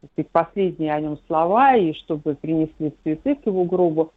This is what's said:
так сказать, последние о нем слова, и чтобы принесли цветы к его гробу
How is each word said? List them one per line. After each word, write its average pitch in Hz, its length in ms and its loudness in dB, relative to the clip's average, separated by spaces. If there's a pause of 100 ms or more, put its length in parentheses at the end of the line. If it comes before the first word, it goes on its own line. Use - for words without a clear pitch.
так 147 120 -20
сказать, - 200 -6
последние 165 600 0
о 151 80 -2
нем 151 180 -6 (100)
слова, 202 480 4
и 170 160 2
чтобы 151 420 -6
принесли 156 580 -4 (120)
цветы 165 320 -2
к - 100 -8
его 185 180 0
гробу 170 520 0